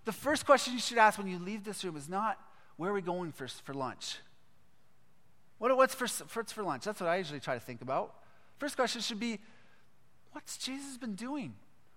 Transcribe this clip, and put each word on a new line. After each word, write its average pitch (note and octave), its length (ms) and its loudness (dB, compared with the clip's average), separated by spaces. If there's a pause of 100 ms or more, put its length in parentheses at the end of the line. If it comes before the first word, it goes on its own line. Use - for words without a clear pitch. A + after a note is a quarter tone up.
the A3 80 -2
first - 320 0
question B3+ 280 8
you B3 80 -2
should A#3 180 0
ask G#3+ 180 10
when G3 120 -4
you F3+ 100 -4
leave G3+ 260 -6
this G#3 200 -6
room E3 120 -6
is C#3+ 120 -10
not, G3 320 0 (360)
"Where F3 140 0
are G#3 40 2
we G3 80 0
going F3 280 -2
for, C3 160 -8
for - 280 -10
lunch?" B2+ 440 -4 (1400)
What, B3 180 4
what's C4 180 6
for, A#3+ 140 -2 (260)
what's A3+ 160 -4
for G#3+ 140 -6
lunch? C#3 200 -2
That's G#3 160 -4
what F3 80 0
I E3+ 80 4
usually D3 240 -4
try C3+ 140 -2
to A#2 60 -2
think A#2+ 220 -10
about. C#3 320 -2 (440)
First C#4+ 180 -4
question A#3+ 240 2
should G#3 180 -2
be, A3 220 -2 (920)
"What's - 260 -12
Jesus C4+ 400 -8
been A#3 160 -6
doing? A3+ 400 -6 (420)